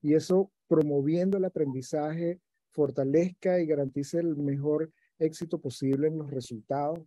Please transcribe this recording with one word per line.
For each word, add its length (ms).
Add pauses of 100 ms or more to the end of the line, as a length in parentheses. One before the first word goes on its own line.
y 140
eso 360 (160)
promoviendo 680
el 80
aprendizaje, 920 (320)
fortalezca 880
y 60
garantice 540
el 180
mejor 540 (280)
éxito 400
posible 480
en 100
los 140
resultados 760